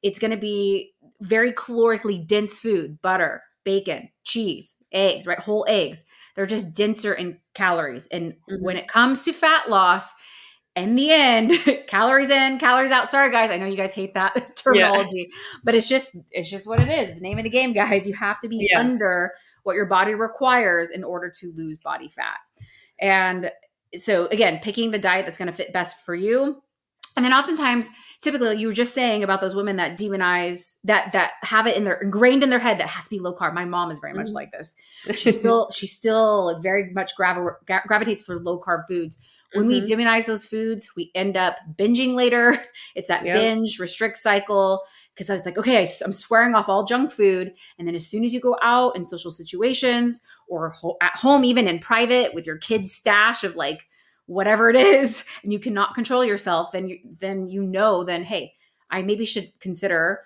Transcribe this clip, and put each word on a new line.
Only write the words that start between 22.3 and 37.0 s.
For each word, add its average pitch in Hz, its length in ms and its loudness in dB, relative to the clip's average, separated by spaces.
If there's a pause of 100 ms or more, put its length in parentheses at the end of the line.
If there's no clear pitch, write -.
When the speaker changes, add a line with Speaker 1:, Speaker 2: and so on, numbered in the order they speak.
Speaker 1:
And 185 500 0 (440)
so 175 320 0
again, 185 340 2
picking 226 300 -4
the 214 80 -2
diet 190 260 0
that's 165 120 -12
gonna 180 140 -6
fit 175 220 -10
best 180 320 -6
for 175 100 -6
you. 247 460 0 (560)
And 247 80 0
then 254 80 4
oftentimes, 269 560 0 (320)
typically, 277 280 0
like 214 100 -2
you 220 80 -2
were 214 60 -4
just 240 200 -2
saying 226 300 0
about 190 180 0
those 190 140 -4
women 202 220 -2
that 170 200 -4
demonize, 180 760 -2 (100)
that, 208 260 2
that 185 200 0 (100)
have 220 260 2
it 208 80 2
in 208 80 0
their, 190 120 0
ingrained 240 480 4
in 269 60 4
their 247 100 2
head 226 180 2
that 180 100 -2
has - 180 -12
to - 40 -16
be 208 100 -8
low 180 160 -6
carb. 165 180 -2
My 180 120 -4
mom 175 260 -4
is 151 80 -12
very 147 140 -14
much 196 140 -8
Speaker 2:
Mm-hmm. 208 80 -8
Speaker 1:
like 139 160 -12
this. - 240 -16 (180)
Speaker 2:
<laughs> - 260 -12
Speaker 1:
She's 226 160 4
still, 226 360 2
she - 160 -8
still, 220 640 2
like, 160 100 -10
very 190 300 -2
much 185 240 -4